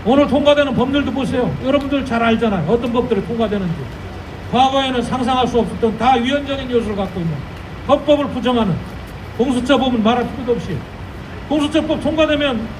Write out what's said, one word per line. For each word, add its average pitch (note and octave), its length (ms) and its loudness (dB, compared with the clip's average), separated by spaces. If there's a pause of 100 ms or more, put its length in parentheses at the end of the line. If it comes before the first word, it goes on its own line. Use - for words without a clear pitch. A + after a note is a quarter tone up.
오늘 C4+ 220 6
통과되는 C#4+ 480 4
법률도 C4+ 380 0
보세요. B3 420 -2 (100)
여러분들 C#4 400 0
잘 A3+ 180 -2
알잖아요. G#3+ 480 2
어떤 A#3 220 2
법들이 A3+ 340 0
통과되는지. G3+ 480 -2 (760)
과거에는 C4 500 2
상상할 B3+ 440 0
수 B3 140 0
없었던 G#3+ 380 0
다 B3 180 4
위헌적인 C4+ 540 -2
요소를 G#3+ 260 0
갖고 F#3+ 240 -4
있는 D#3+ 140 -2 (540)
헌법을 C#4+ 400 4
부정하는 A#3 460 0 (640)
공수처 B3 400 2
보면 B3 240 0
말할 A#3+ 280 2
필요도 A#3+ 220 -4
없이 F3+ 240 -2 (720)
공수처법 D4 540 0
통과되면 D4 640 0 (120)